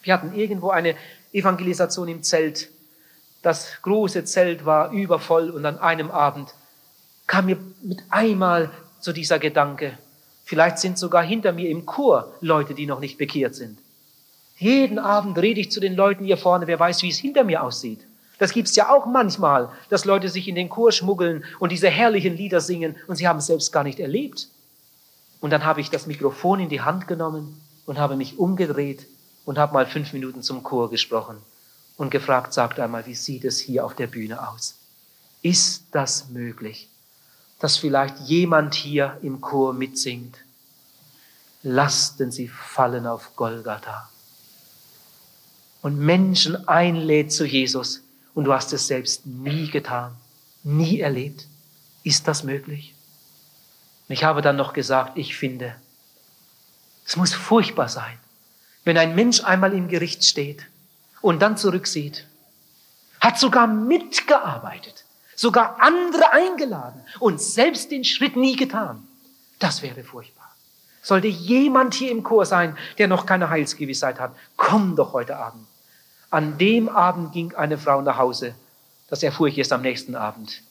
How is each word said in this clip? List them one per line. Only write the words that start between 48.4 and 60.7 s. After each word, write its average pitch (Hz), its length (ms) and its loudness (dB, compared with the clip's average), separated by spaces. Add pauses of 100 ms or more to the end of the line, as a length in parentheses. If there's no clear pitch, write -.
du 139 100 4
hast 131 200 -2
es 139 140 -4
selbst 127 380 -4
nie 143 440 -6
getan, 123 460 -6 (480)
nie 160 360 2
erlebt. 143 480 -4 (560)
Ist - 240 0
das 156 160 -2
möglich? 143 500 -10 (1120)
Und - 60 -10
ich 131 100 -2
habe 151 180 2
dann 143 160 4
noch 135 160 -2
gesagt, 131 440 0
ich 147 200 -8
finde, 123 380 -6 (1300)
es - 100 -6
muss 175 180 2
furchtbar 208 540 2
sein, - 320 -10 (640)
wenn 165 140 2
ein 165 180 2
Mensch 233 280 4
einmal 190 300 4
im 180 140 -2
Gericht 170 380 -2
steht 147 420 -2 (540)